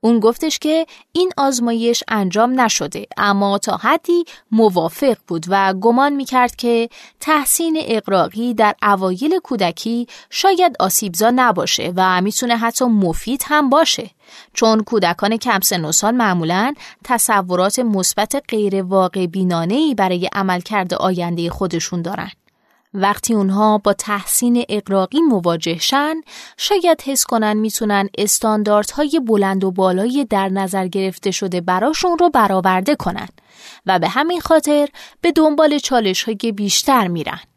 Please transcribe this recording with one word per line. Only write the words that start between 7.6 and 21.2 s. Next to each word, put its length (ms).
اغراقی 720
در 280
اوایل 580
کودکی 680
شاید 500
آسیبزا 560
نباشه 600
و 260
می‌تونه 360
حتی 280
مفید 600
هم 220
باشه، 400
چون 300
کودکان 540
کم 220
سن 260
و 60
سال 240
معمولاً 580
تصورات 760
مثبت 680
غیر 360
واقع 420
بینانه‌ای 680
برای 380
عملکرد 600
آینده 560